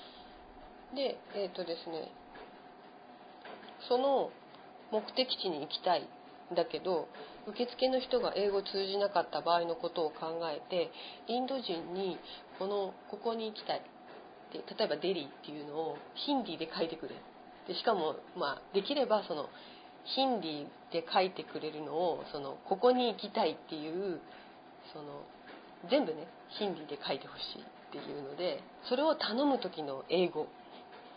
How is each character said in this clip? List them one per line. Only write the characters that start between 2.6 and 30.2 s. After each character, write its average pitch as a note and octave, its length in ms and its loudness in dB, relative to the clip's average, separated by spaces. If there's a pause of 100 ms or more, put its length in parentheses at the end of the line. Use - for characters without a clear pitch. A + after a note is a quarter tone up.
そ A#3+ 100 4
の C4 340 4 (600)
目 G#3+ 100 4 (100)
的 B3+ 160 4 (100)
地 F#3+ 120 0
に D#3 120 0
行 D#3 60 -4
き - 160 -4
た F3 140 6
い C3+ 120 -2 (420)
ん F3 40 0
だ E3+ 100 6
け D#3+ 140 -4
ど、 E3 280 2 (380)
受 G#3+ 200 0
付 B3+ 240 2
の C4 100 4
人 B3 220 2
が F3 140 2
英 G3+ 140 4
語 G3 140 4
通 G3 240 0
じ G3 100 0
な G3+ 120 4
か F3 120 6
っ E3+ 80 0
た D3+ 120 0
場 E3+ 160 6
合 E3+ 80 4
の E3+ 100 0
こ E3+ 140 -2
と E3 160 2
を D3+ 60 2
考 E3 380 -4
え D3 200 -4
て、 E3+ 220 2 (360)
イ A#3 120 2
ン B3+ 60 2
ド C4 140 -2
人 E3+ 340 -4
に、 F#3 260 -2 (380)
こ F#3+ 100 -2
の、 G3 260 2 (180)
「こ G#3 60 -6
こ A#3 160 0
に A3 140 -2
行 G#3+ 60 -4
き - 120 -10
た D3+ 100 2
い」 - 60 -2 (720)
で、 D#3+ 120 -6 (140)
例 A3 80 4
え - 20 0
ば D#3 80 2
デ F3 180 2
リ E3 100 -2
ー C#3 40 -8
っ - 40 -12 (140)
て D3 60 -10
い D3+ 100 -8
う D3 60 -8
の D3 80 -6
を D3+ 240 -2 (160)
ヒ - 180 0
ン C4 100 4
デ F3 100 -4
ィ - 20 -4
ー - 20 -10
で E3 160 -2
書 F#3+ 80 0
い D#3+ 60 4
て - 80 -4
く C#3 120 -8
れ。 - 80 -8 (520)
で、 F#3 80 -2
し - 80 -4
か A#3 100 6
も、 D#3 220 2 (200)
ま D3+ 220 0
あ、 - 40 -12 (120)
で G3 80 6
き C4+ 140 0
れ C4+ 100 4
ば G#3 180 4
そ E3+ 120 -2
の、 C#3+ 140 -2 (560)
ヒ C4+ 200 4
ン B3 140 4
デ D#3+ 80 -2
ィ D3 200 -4 (220)
ー - 40 -8
で E3 180 0
書 G#3 80 6
い F#3+ 120 6
て - 120 -6
く - 160 -6
れ D3+ 100 -2
る D3+ 120 -8
の D3 120 -4
を、 D3+ 380 2
そ D3+ 80 -4
の、 C#3 240 -6
「こ G3 140 2
こ B3 140 10
に B3 200 6
行 F#3+ 80 -4
き G3+ 100 -6
た G#3+ 160 2
い」 D#3+ 60 4
っ D#3+ 60 -4
て - 180 -8
い D#3 140 -4
う、 F3+ 320 -2 (720)
そ D3+ 80 -10
の、 C#3+ 240 -10 (640)
全 B3+ 160 6
部 D#3+ 100 0
ね、 D#3 120 -8 (200)
ヒ - 180 -4
ン F#3 100 0
デ D3+ 60 -10
ィ - 40 -10
ー - 20 -14
で C#3+ 180 -6
書 - 60 0
い C3+ 80 2
て - 80 -12
ほ - 100 -12
し - 220 -8
い - 20 -14
っ - 40 -16 (260)
て D3 60 -8
い C#3+ 200 -8
う C#3+ 60 -6
の C#3 140 -8
で、 E3+ 260 0 (240)
そ B3 80 4
れ C4+ 80 4
を D#4 120 8
頼 A#3+ 300 2
む C4+ 140 6
時 F3+ 240 -4
の C#3 240 -4
英 E3+ 220 6